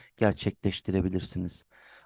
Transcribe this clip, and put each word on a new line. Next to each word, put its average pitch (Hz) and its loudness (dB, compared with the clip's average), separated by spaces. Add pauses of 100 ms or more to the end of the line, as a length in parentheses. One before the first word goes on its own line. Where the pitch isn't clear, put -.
(160)
gerçekleştirebilirsiniz. 92 0 (420)